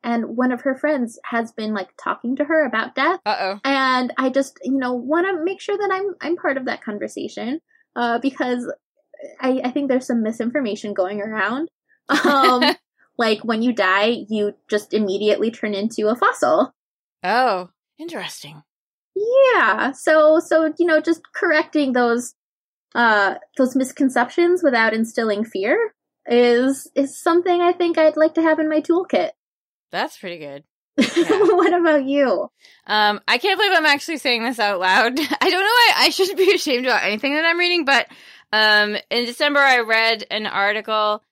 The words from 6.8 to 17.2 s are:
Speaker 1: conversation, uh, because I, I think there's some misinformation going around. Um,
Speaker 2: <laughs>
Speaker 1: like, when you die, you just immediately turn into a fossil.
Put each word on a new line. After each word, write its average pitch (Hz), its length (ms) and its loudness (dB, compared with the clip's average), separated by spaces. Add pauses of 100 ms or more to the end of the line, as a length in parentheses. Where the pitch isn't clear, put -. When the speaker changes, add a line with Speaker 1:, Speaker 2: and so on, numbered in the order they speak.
Speaker 1:
conversation, 220 760 -8 (360)
uh, 240 220 -2
because 247 520 -4 (720)
I, 262 240 0
I 247 60 -2
think 285 180 -4
there's 254 180 0
some 240 160 0
misinformation 220 720 -6
going 196 260 -4
around. 220 480 -6 (400)
Um, 269 540 4 (320)
Speaker 2:
<laughs> - 240 -20
Speaker 1:
like, 220 240 0
when 226 200 -2
you 247 100 0
die, 202 560 0
you 208 260 -2 (140)
just 208 240 -2
immediately 208 580 0
turn 214 240 -6
into 208 340 -2
a 240 80 0
fossil. - 580 0 (480)